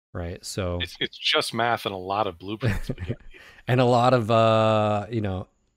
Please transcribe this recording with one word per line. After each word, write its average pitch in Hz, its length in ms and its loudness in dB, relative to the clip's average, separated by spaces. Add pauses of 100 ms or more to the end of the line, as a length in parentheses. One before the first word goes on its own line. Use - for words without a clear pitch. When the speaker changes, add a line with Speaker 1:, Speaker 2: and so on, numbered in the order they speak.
(140)
Speaker 1:
right? 87 300 -8
So 87 360 -4
Speaker 2:
It's, - 180 -8
it's - 200 -6
just - 360 -2
math 117 320 0
and 101 80 -4
a 95 40 -6
lot 98 280 -2
of 87 120 -6
blueprints. 104 520 -4 (400)
Speaker 1:
<laughs> - 380 -20
And 127 140 2
a - 20 4
lot 123 300 4
of, 113 160 2
uh, 110 800 4
you 117 100 -4
know, 95 260 -4 (300)